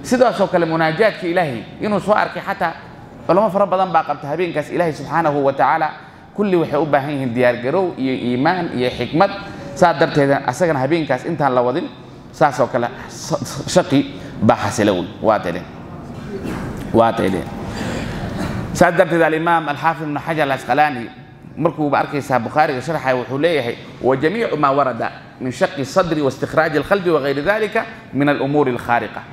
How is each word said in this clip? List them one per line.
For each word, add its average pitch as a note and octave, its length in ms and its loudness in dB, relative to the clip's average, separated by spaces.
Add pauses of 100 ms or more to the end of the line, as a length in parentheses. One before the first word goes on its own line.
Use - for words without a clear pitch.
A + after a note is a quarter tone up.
Sidaas A#3+ 380 2
oo F#3 60 2
kale F3 180 2
munaajaadka D#3+ 600 0
Ilaahay D#3+ 360 0 (180)
inuu G#3 180 0
soo G3 160 2
arkay - 260 0
xataa F#3 320 -4 (540)
culamo G3 220 4
fara G3+ 160 2
badan F#3 260 0
baa D#3+ 120 2
qabta D3 240 -6
habeenkaas D#3 440 -2
Ilaahay D#3 220 0
subxaanahu C#3+ 520 0
wa C3+ 80 4
tacaala D3 360 2 (460)
kulli G3 200 2
waxay C#3+ 240 2
u D#3+ 60 2
baahan C#3+ 280 0
yihiin C3 220 -4
diyaar B2 260 4
garow E3 360 0
iyo C3 160 -2
iimaan D3 600 0
iyo B2 140 0
xikmad. C3 420 0 (440)
Saa E3+ 180 6
darteeda C#3+ 540 2
asagana D#3 320 0
habeenkaas C#3 460 0
intaan C#3+ 300 0
la B2+ 60 4
wadin, C3 280 0 (420)
saas C#3+ 280 2
oo B2 80 4
kale A#2+ 200 -2 (220)
sa-, - 340 -6
sa-, - 260 -8
shaqi C#3 440 2 (280)
baa A2+ 140 6
xasila G#2 380 2
wey. E2+ 140 -2 (140)
Waa G#2 180 4
tele. F2 220 -4 (1300)
Waa A2+ 200 6
tele. F#2+ 280 0 (1300)
Saa F3+ 180 6
darteed E3+ 300 4
al-Imaam D#3+ 480 2
al-Xaafid D3 380 -2
ibn D3 120 -4
Xajar D#3 280 0
al-Asqalaani C3 640 0 (480)
markuu D#3 320 0
ba C3+ 100 2
arkaysaa C3 400 0
Bukhaariga B2+ 420 0
sharxaya C3 340 -2
wuxuu B2 240 -4
leeyahay, C#3+ 360 0 (260)
"Wa A#2+ 140 4
jamiicu F3 420 0
maa D3 140 4
warada B2+ 400 0 (300)
min B2+ 100 -4
shaqi D3+ 340 -2
sadri D#3+ 360 0
wa C3+ 80 2
istikhraaji D#3 480 0
al-qalbi G3+ 320 0
wa D#3 120 4
ghayri C#3 200 0
dhalika G#3+ 440 0 (280)
min C#3 160 2
al-umuuri C#3 420 2
al-khaariqa." A#2 500 -2 (120)